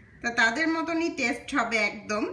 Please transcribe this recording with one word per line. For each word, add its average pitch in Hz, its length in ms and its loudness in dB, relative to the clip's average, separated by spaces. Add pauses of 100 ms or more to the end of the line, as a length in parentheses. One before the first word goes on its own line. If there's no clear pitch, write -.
(180)
তা 240 120 -4
তাদের 233 380 2
মতনই 330 480 0
টেস্ট 262 380 -2
হবে 226 240 0
একদম। 208 540 -2